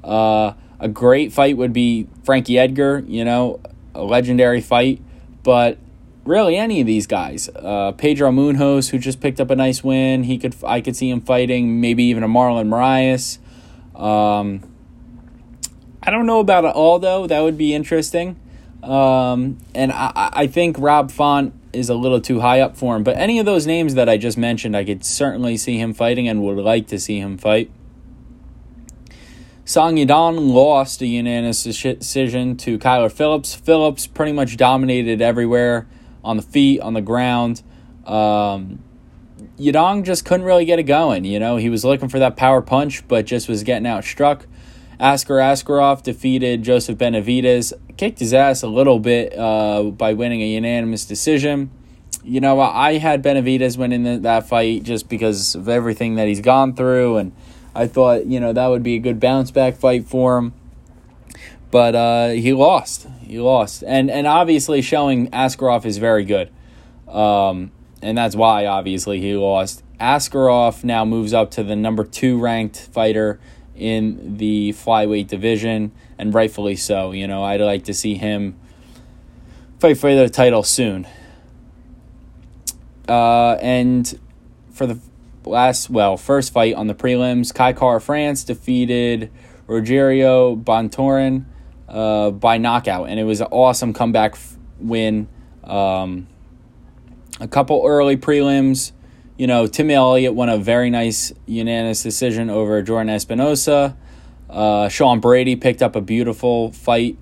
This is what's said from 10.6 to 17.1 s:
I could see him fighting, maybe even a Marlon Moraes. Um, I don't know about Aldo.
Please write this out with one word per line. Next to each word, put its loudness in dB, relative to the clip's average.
I -2
could -6
see -4
him -4
fighting, 0
maybe 0
even 0
a -2
Marlon 2
Moraes. 0
Um, 0
I 0
don't 0
know 4
about 4
Aldo. 2